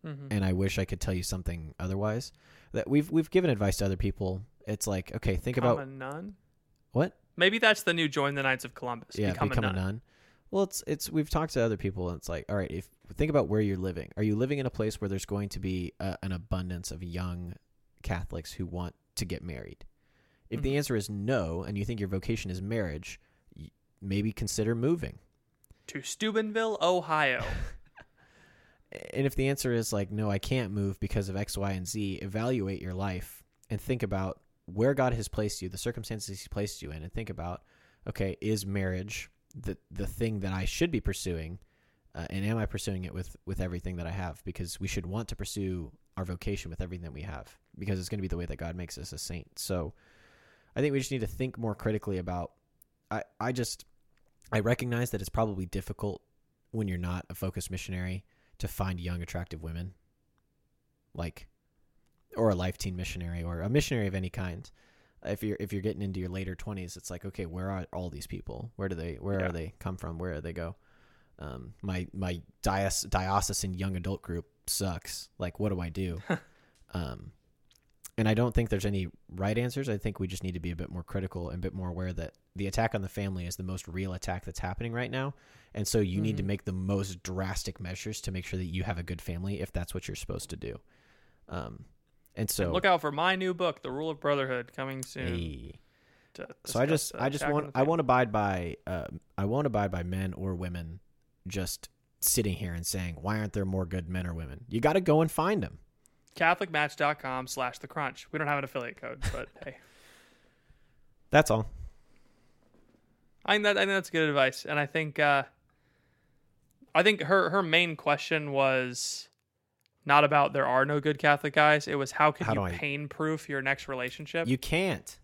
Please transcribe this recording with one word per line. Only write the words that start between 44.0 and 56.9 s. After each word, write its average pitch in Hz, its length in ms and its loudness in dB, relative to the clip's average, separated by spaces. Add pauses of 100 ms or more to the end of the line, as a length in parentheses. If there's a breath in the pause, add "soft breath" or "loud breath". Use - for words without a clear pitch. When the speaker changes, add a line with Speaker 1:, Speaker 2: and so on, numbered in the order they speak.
Speaker 2:
I 82 40 -4
have? 90 340 -6
Because 87 340 -6
we 95 100 -4
should 85 180 -4
want 104 220 -4
to - 80 -6
pursue 92 540 -4 (280)
our 92 80 -2
vocation 90 440 -4
with 82 120 -8
everything 87 220 -8
that 69 100 -10
we 76 80 -8
have, 117 280 -10 (280)
because 98 200 0
it's 90 120 -6
gonna 104 100 -4
be 95 80 -2
the 87 80 -4
way 87 80 -4
that 78 120 -6
God 85 200 -6
makes 87 220 -8
us - 160 -10
a - 40 -10
saint. - 400 -8
So 87 360 -2 (840 soft breath)
I 131 60 2
think 147 100 2
we 139 60 2
just 131 140 -2
need 127 100 0
to 104 40 0
think 127 300 -4
more 113 180 -2
critically 107 440 0
about, 90 340 -4 (580)
I, 107 120 -2 (180)
I 120 120 0
just, - 340 -4 (640)
I 110 80 4
recognize 120 520 2
that 98 100 -2
it's - 80 -6
probably 104 340 2
difficult - 560 -4 (520)
when 110 160 0
you're 90 100 0